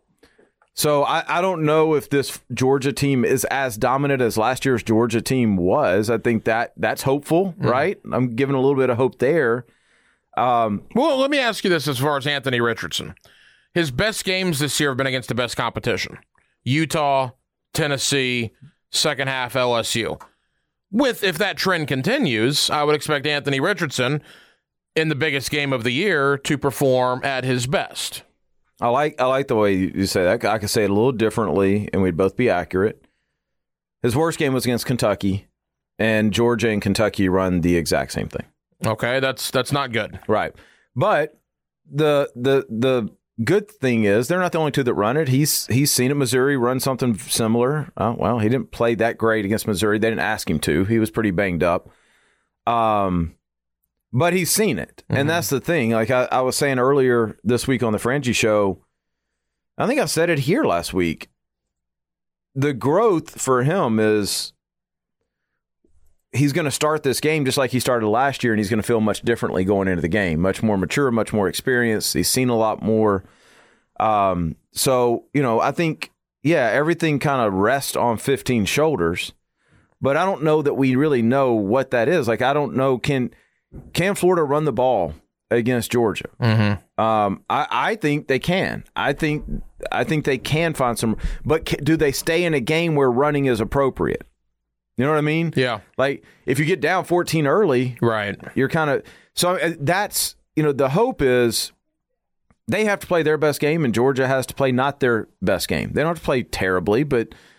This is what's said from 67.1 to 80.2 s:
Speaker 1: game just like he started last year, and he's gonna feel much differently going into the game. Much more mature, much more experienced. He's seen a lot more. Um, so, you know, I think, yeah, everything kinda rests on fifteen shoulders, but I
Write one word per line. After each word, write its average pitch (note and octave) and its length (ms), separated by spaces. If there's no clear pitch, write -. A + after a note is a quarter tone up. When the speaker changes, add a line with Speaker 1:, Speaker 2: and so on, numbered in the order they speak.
Speaker 1:
game D3+ 260
just C3 120
like C3+ 140
he B2+ 80
started A#2 280
last B2+ 360
year, A#2 100
and G#2 60
he's G2 100
gonna G#2+ 140
feel A2+ 180
much G#2 200
differently A2+ 420
going G2 240
into F2+ 140
the E2+ 60
game. E2+ 340
Much F#2+ 220
more G#2 140
mature, B2+ 340
much A2 220
more G2+ 140
experienced. A#2 640
He's E2+ 160
seen B2+ 200
a A#2 80
lot A2 240
more. G#2+ 420
Um, G2 560
so, B2+ 600
you D3 80
know, A#2 180
I C3 120
think, D#3+ 400
yeah, C#3 280
everything D3+ 480
kinda C3 320
rests A2+ 440
on A2+ 220
fifteen B2 480
shoulders, F#2+ 680
but C3+ 160
I F3 80